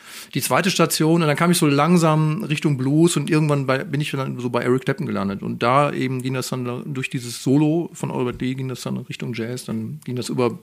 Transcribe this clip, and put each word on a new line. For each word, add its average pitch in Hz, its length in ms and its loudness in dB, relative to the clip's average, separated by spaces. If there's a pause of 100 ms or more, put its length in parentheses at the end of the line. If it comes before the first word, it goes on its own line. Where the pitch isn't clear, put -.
(340)
die 139 60 -4
zweite 165 280 2
Station 165 540 4
und 151 60 4
dann 143 80 2
kam 175 160 4
ich 175 60 2
so 156 100 4
langsam 156 720 4
Richtung 147 340 0
Blues 151 400 4
und 143 140 0
irgendwann 147 360 2
bei, 135 180 0
bin 143 160 -2
ich 147 100 -4
dann 135 300 -4
so 120 100 -4
bei 120 120 0
Eric 127 220 2
Clapton 139 220 -2
gelandet 98 380 -4
und 117 180 -6
da 139 300 2
eben 131 300 -4
ging 131 120 -4
das 127 140 -4
dann 127 440 -6
durch 131 160 -6
dieses 120 360 -8
Solo 151 480 2
von - 180 -6
Albert 123 300 -4
Lee, 131 140 -4
ging 131 120 -6
das 127 160 -8
dann 135 140 -6
Richtung 127 360 -8
Jazz, 117 320 -8
dann 117 400 -8
ging 123 120 -8
das 120 120 -6
über 120 340 0